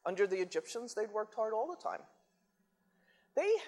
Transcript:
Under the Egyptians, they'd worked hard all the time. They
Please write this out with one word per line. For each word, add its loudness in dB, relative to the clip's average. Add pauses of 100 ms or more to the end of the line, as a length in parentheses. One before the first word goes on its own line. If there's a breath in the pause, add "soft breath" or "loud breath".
Under 4
the 0
Egyptians, -2
they'd -2
worked -4
hard 0
all 0
the -8
time. -6 (1300 soft breath)
They 4 (160)